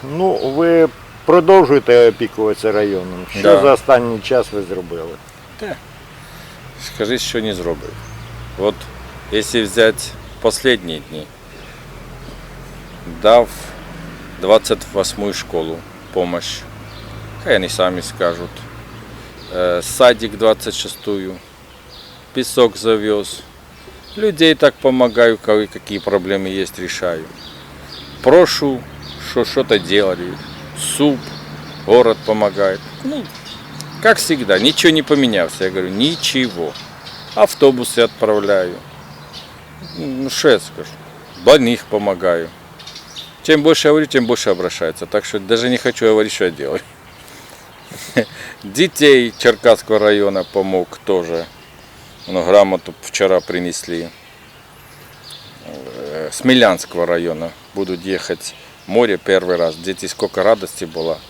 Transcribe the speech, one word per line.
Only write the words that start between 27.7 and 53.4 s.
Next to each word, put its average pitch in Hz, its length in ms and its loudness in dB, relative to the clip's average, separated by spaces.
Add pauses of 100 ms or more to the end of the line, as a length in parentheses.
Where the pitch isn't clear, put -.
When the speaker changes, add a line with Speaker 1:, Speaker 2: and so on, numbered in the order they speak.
Speaker 2:
Прошу, 143 580 4 (500)
что 120 140 0
что-то 117 340 0
делали. 90 540 0 (460)
Суп, 143 400 0 (680)
город 113 400 6
помогает. 101 560 0 (240)
Ну, 269 180 -6 (800)
как 220 140 4
всегда, 110 420 0
ничего 151 320 4
не 156 120 2
поменялся. 110 600 0
Я 92 60 0
говорю, 92 200 -4
ничего. 113 800 -4 (640)
Автобусы 123 640 2
отправляю. 101 760 0 (1200)
Ну, 135 320 -6
что - 180 0
я 113 100 6
скажу? - 300 -12 (560)
Больных 120 400 4
помогаю. 90 640 -2 (920)
Чем 156 200 4
больше 151 260 4
говорю, 151 180 4
тем 127 200 0
больше 120 220 0
обращается. 87 560 -4
Так 104 220 -4
что 107 120 -6
даже 113 300 0
не 123 80 0
хочу 117 300 -2
говорить, 110 260 4
что 98 140 -2
я 87 40 0
делаю. 71 300 -8 (1300)
<laughs> 113 120 -2 (360)
Детей 127 720 4
Черкасского 110 640 4
района 101 460 2
помог 95 600 -2
тоже. 85 420 -2 (800)
Ну, 90 160 -2
грамоту 92 600 2
вчера 92 380 0